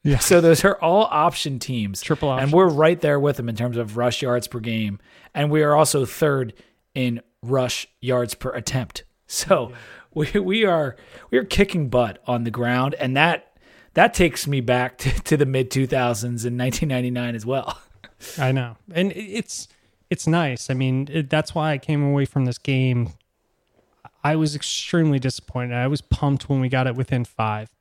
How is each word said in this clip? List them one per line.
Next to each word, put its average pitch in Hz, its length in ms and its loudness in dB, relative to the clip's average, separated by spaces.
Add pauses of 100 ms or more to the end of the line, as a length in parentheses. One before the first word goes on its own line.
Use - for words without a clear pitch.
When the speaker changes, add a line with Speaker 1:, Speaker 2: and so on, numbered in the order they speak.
Speaker 1:
Yeah. 143 160 4
Speaker 2:
So 180 200 6
those 165 240 6
are 196 180 4
all 185 280 4
option 156 480 0
teams. 110 440 -6
Speaker 1:
Triple 151 280 -2
option. 131 140 0
Speaker 2:
And 143 100 0
we're 180 160 6
right 156 320 4
there 147 180 2
with 143 180 0
them 117 120 -6
in 110 60 -6
terms 117 200 -4
of 110 220 -4
rush 120 240 0
yards 123 260 -2
per 123 120 -10
game. 110 400 -4 (340)
And 147 160 0
we 151 140 4
are 147 120 4
also 147 300 4
third 135 480 -2 (400)
in 123 280 -2 (200)
rush 127 460 -2 (140)
yards 123 340 -2
per - 160 -8
attempt. - 520 -6 (220)
So 156 460 0
Speaker 1:
Yeah. - 40 -20 (580)
Speaker 2:
we, 208 60 2
we 208 260 0
are, 160 300 0 (360)
we 240 80 4
are 247 40 -4
kicking 190 460 0
butt 117 380 0
on 120 160 -2
the 117 80 -4
ground, 123 480 0
and 131 180 0
that, 165 400 0 (380)
that 175 180 6
takes - 320 0
me 143 160 -2
back 123 380 0
to, 135 100 -2 (140)
to 156 140 2
the 143 100 4
mid 131 240 -2
two 135 160 0
thousands 120 580 -2
in 120 100 -4
nineteen 127 340 -2
ninety-nine 123 440 -2
as 110 120 -8
well. 127 360 -4 (280)
<laughs> - 280 -18
Speaker 1:
I 131 140 0
know. 123 240 -2 (180)
And 185 200 0
it, - 100 -10
it's, 208 440 -10 (440)
it's - 160 -4
nice. 156 420 0
I 135 60 0
mean, 131 360 0
it, 147 200 -4
that's 156 240 -2
why 156 160 -2
I 143 80 -2
came 147 240 -2
away 139 220 2
from 131 200 0
this 123 140 -4
game. 127 500 0 (1120)
I 147 120 2
was 156 200 0
extremely 156 640 0
disappointed. 123 560 -6
I 123 120 0
was 139 140 -2
pumped - 480 -2
when 139 100 2
we 131 100 0
got 127 180 0
it 120 80 -2
within 127 300 -2
five, 110 440 -4 (120)